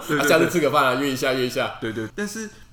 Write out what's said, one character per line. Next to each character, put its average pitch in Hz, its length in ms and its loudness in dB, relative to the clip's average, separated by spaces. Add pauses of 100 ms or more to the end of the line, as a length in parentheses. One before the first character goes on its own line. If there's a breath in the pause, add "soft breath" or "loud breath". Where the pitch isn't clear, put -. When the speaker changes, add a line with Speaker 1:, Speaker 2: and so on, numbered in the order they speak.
Speaker 1:
对， 151 120 0
对， - 20 0
对。 147 80 2
Speaker 2:
“下 165 100 6
次 165 120 4
吃 170 100 -2
个 143 100 2
饭 143 160 4
啊， 127 100 2
约 139 140 -2
一 131 60 -2
下， 131 160 0
约 127 160 0
一 - 20 -6
下。” 120 300 -4
Speaker 1:
对， 113 140 -6
对。 110 200 -6
但 208 140 -6
是 214 220 -10 (240 loud breath)